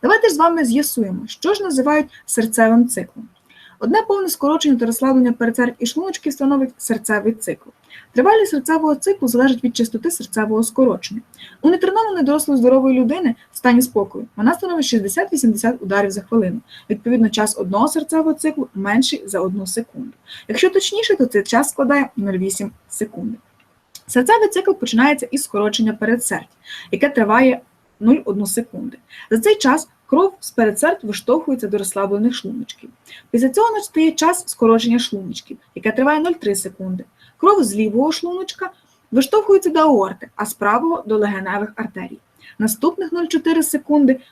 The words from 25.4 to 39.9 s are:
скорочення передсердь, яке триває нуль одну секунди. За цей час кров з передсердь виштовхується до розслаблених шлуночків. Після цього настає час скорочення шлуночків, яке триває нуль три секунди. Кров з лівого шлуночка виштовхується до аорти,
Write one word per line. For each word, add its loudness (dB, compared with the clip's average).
скорочення -2
передсердь, -4
яке 0
триває 2
нуль 4
одну -4
секунди. -8
За 2
цей 4
час 0
кров 2
з -14
передсердь 0
виштовхується -2
до -4
розслаблених -2
шлуночків. -12
Після 2
цього 2
настає 0
час 0
скорочення 2
шлуночків, -10
яке -4
триває 2
нуль -2
три -2
секунди. -8
Кров 4
з -2
лівого 0
шлуночка -8
виштовхується 2
до 0
аорти, 2